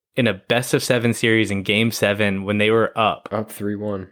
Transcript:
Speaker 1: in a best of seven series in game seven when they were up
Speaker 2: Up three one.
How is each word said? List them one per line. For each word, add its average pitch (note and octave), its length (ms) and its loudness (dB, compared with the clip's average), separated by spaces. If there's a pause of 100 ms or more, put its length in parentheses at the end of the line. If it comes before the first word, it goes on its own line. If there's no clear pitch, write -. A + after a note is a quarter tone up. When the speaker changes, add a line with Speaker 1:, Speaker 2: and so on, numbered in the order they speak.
(140)
Speaker 1:
in B2 120 2
a G#2 80 0
best A#2+ 400 -2
of C3+ 80 2
seven A#2 320 0
series A2 360 2
in G2 120 -2
game G#2+ 280 2
seven G2+ 540 0
when G#2 140 0
they G#2+ 120 2
were A2 260 2
up G#2 360 0
Speaker 2:
Up G#2+ 180 -4
three G#2 260 -6
one. G2+ 360 -8